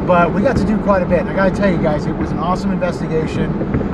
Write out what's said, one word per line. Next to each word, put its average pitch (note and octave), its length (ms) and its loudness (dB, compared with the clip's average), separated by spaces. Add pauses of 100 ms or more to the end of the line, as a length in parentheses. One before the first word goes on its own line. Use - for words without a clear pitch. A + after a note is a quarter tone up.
but E3+ 260 4
we F3 80 0
got F3+ 160 2
to F#3+ 80 2
do G#3 140 0
quite F#3+ 240 2
a - 20 0
bit. E3 160 2
And C#3+ 80 -2
I D#3 60 -4
gotta F#3+ 160 2
tell G3 200 0
you E3+ 60 0
guys, D3+ 300 0
it - 100 -2
was - 140 -2
an D3+ 80 -2
awesome F#3+ 340 -2
investigation. D#3+ 800 -2 (440)